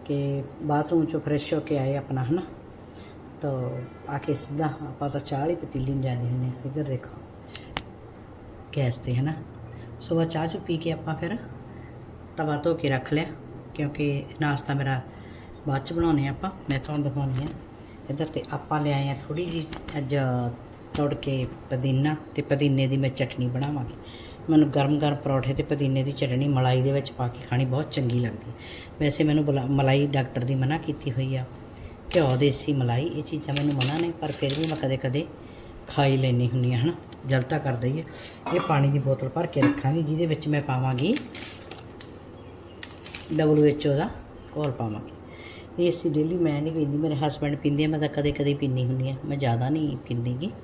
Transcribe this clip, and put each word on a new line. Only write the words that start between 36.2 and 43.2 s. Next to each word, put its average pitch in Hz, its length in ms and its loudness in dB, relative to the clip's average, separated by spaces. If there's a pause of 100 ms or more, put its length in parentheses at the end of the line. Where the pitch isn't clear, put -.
ਹੁੰਦੀ 123 240 2
ਹਾਂ, 120 80 2
ਹੈ 135 60 4
ਨਾ, 175 80 2 (320)
ਦਿਲ 131 160 4
ਤਾਂ 127 180 0
ਕਰਦਾ 123 260 0
ਹੀ 139 120 2
ਹੈ। 160 60 -6 (500)
ਇਹ 175 140 4
ਪਾਣੀ 143 200 6
ਦੀ 139 100 4
ਬੋਤਲ 135 300 2
ਭਰ 165 180 0
ਕੇ 147 140 0
ਰੱਖਾਂਗੀ, 143 420 4
ਜਿਹਦੇ 156 240 2
ਵਿੱਚ 156 220 0
ਮੈਂ 147 140 2
ਪਾਵਾਂਗੀ 131 520 2 (2250)